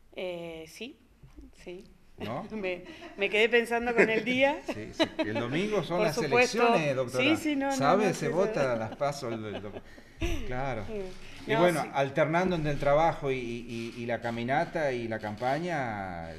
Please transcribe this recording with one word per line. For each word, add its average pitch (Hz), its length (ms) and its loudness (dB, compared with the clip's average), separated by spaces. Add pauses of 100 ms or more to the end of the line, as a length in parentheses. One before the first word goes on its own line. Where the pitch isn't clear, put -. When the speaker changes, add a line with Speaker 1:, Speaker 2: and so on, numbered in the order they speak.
(220)
Speaker 1:
Eh, 170 460 -8
sí, 240 320 -14 (640)
sí. 180 220 -14 (320)
Speaker 2:
¿No? 143 260 -6
Speaker 1:
<laughs> 208 80 -14
Me, 185 320 -6 (320)
me 196 140 0
quedé 214 180 6
pensando 233 480 2
con 220 140 8
el 220 160 0
día. 269 380 2
Speaker 2:
<laughs> - 40 -8
Sí, 220 240 -8
sí. - 120 0 (160)
El 110 160 -2
domingo 160 460 0
son 185 180 -2
Speaker 1:
Por 214 80 2
Speaker 2:
las - 80 0
Speaker 1:
supuesto. 240 420 4 (100)
Speaker 2:
elecciones, 151 300 4
doctora. 254 260 0
Speaker 1:
Sí, 311 140 4
sí, 302 180 0
no, 277 120 0
no, 277 100 0
Speaker 2:
¿Sabe? 196 300 4
Speaker 1:
no, 165 60 2
Speaker 2:
Se - 140 -4
Speaker 1:
sí, 139 60 0
Speaker 2:
vota 170 400 2
Speaker 1:
sí. 113 60 0
Speaker 2:
las 110 180 -6
paso 143 320 -2
el, 110 160 -6
el 101 180 -8
dom-, 104 180 -12 (680)
claro. 127 400 -4
Speaker 1:
Sí. 214 120 -8 (480)
Speaker 2:
Y 214 60 0
Speaker 1:
No, 226 80 4
Speaker 2:
bueno, 165 220 6
Speaker 1:
sí. - 100 -6
Speaker 2:
alternando 160 640 2
entre 151 160 0
el 143 60 -2
trabajo 147 520 4
y, 131 60 0
y, 117 600 -6
y, 120 60 -6
y - 20 -6
la 117 140 -2
caminata 135 720 0
y 120 160 -4
la 110 120 -4
campaña, 110 1200 -4